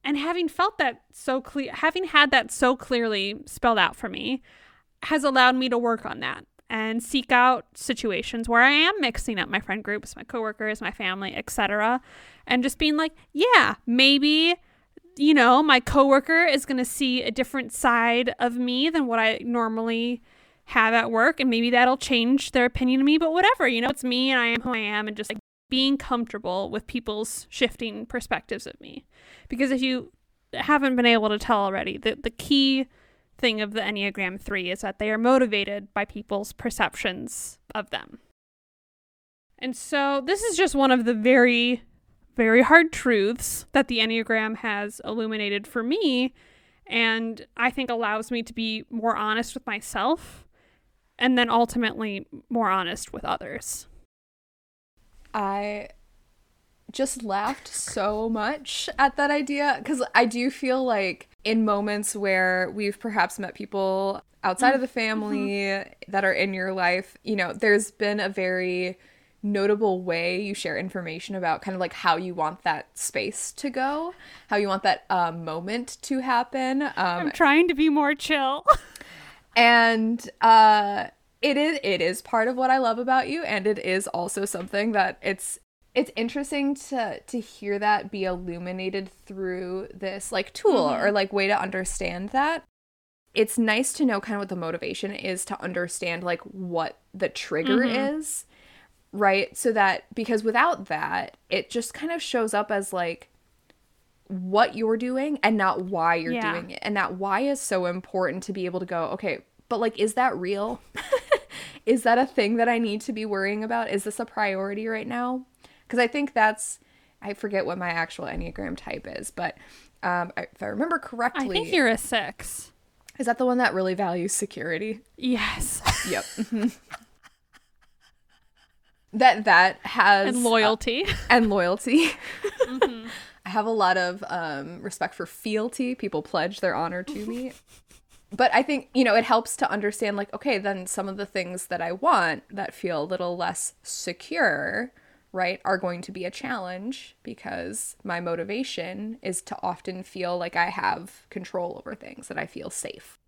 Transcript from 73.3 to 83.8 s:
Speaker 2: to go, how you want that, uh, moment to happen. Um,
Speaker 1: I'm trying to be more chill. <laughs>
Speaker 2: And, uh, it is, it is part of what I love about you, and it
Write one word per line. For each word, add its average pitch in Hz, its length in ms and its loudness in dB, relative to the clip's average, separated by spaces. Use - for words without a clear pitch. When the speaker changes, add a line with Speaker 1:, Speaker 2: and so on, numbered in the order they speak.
Speaker 2:
to - 180 -6
go, 294 440 -4
how 208 80 0
you 208 120 0
want 190 160 -2
that, - 260 2
uh, 175 220 2
moment 170 720 -8
to 262 180 -2
happen. 262 640 0
Um, 277 140 -4
Speaker 1:
I'm 175 360 -2
trying 320 360 6
to 330 60 0
be 311 140 2
more 294 260 2
chill. 285 560 -2
<laughs> 622 60 8
Speaker 2:
And, 233 760 4
uh, 214 680 8
it 285 160 4
is, 302 240 2
it 185 180 0
is 185 220 0
part 226 260 0
of 254 80 -2
what 254 140 2
I 269 80 6
love 226 200 2
about 254 300 2
you, 330 160 -4
and 202 220 -2
it 214 140 2